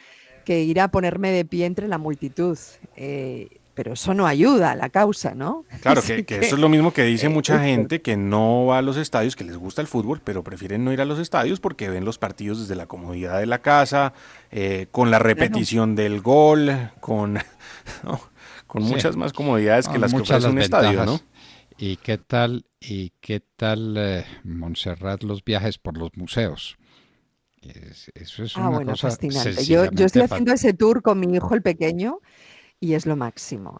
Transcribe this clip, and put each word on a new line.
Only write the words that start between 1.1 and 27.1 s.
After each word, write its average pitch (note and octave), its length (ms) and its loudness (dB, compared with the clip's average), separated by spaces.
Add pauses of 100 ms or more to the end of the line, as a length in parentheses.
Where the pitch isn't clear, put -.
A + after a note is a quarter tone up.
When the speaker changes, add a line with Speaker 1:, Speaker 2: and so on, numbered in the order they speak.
Speaker 1:
de F3 140 2
pie F3 220 -2
entre F#3+ 200 -4
la F#3 120 -4
multitud. D#3 580 -4 (400)
Eh, C3+ 520 -10 (260)
pero A2+ 180 -6
eso F#3 220 -2
no G3 120 4
ayuda E3+ 440 4
a C3 60 -2
la C3 120 -6
causa, G3+ 460 0
¿no? G3 340 -6
<laughs> - 140 -16
Speaker 2:
Claro, C3+ 180 6
Speaker 1:
Así - 80 -2
Speaker 2:
que, A2+ 160 -2
que G#2 160 -6
Speaker 1:
que, A#2 60 2
Speaker 2:
eso B2+ 80 2
es C#3+ 80 0
lo D#3 80 6
mismo D#3 240 6
que C3+ 80 2
dice A#2 240 2
Speaker 1:
eh, - 20 4
Speaker 2:
mucha D#3 280 2
Speaker 1:
eso. D3 80 2
Speaker 2:
gente B2+ 360 0
que A2 160 -2
no A2 480 2
va B2+ 140 4
a C3 40 2
los C3+ 140 -2
estadios, C3 400 -2
que - 80 -12
les F2 140 -12
gusta F#2+ 240 -8
el D3+ 60 -6
fútbol, B2+ 360 -4
pero F#2+ 180 -6
prefieren F#2+ 440 -6
no C3 80 0
ir C3+ 80 -2
a - 20 0
los D3 140 -4
estadios E3+ 420 -2
porque C3+ 300 -6
ven F#2 160 -6
los - 100 -6
partidos G#2 440 -8
desde G2 160 -8
la E2+ 100 -10
comodidad F2+ 540 -6
de G#2+ 60 -2
la A#2+ 140 -2
casa, C#3+ 540 2 (360)
eh, G2 400 -4
con A#2+ 200 2
la A2 80 6
Speaker 1:
Claro. A2 160 6
Speaker 2:
repetición A2 640 0
del G#2 260 0
gol, D3 500 6 (280)
con, G#2 340 -2
<laughs> - 680 -12
¿no? - 160 -6 (460)
Con G#2+ 180 -4
Speaker 3:
Sí. A2+ 60 0
Speaker 2:
muchas D3 260 0
más E3 180 -2
comodidades A#2+ 520 2
que - 60 -6
Speaker 3:
Son - 80 0
Speaker 2:
las A#2+ 120 2
que C3 40 0
Speaker 3:
muchas G#2 140 -2
Speaker 2:
ofrece B2 160 4
Speaker 3:
las B2 80 2
Speaker 2:
un C3+ 80 0
estadio, A#2 260 4 (120)
Speaker 3:
ventajas. B2 220 0
Speaker 2:
¿no? - 60 -20 (520)
Speaker 3:
¿Y F#2+ 180 -4
qué A2 200 -4
tal, A#2+ 460 -2 (160)
y F#2+ 400 -8
qué G#2 200 -6 (140)
tal, A2 420 -2
eh, G2 280 -2 (180)
Montserrat, E2+ 800 -8
los G2+ 220 -8
viajes G#2 340 -2
por E2 180 -10
los E2 200 -8
museos? F#2 600 -6 (840)